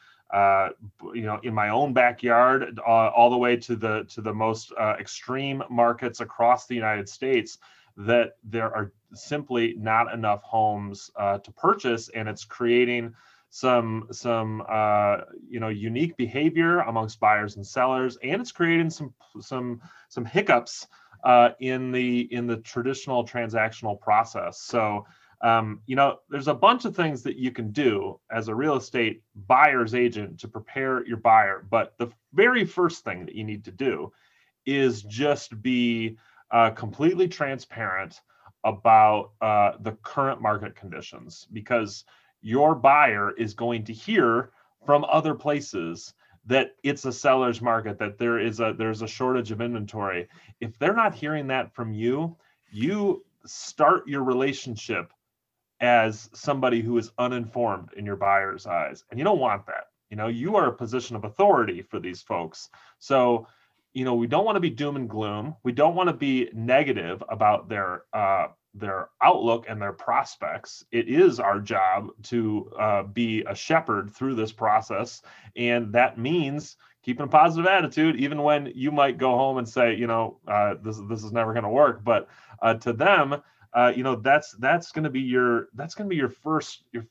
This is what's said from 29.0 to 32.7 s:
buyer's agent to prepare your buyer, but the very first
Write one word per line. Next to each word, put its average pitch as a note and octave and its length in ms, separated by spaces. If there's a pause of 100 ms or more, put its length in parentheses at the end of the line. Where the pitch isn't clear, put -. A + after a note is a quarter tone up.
buyer's B2+ 480
agent G#2+ 460
to A2 80
prepare B2+ 580
your A#2 100
buyer, G#2 520
but A2 280
the A#2 120 (240)
very A3 320
first E3 400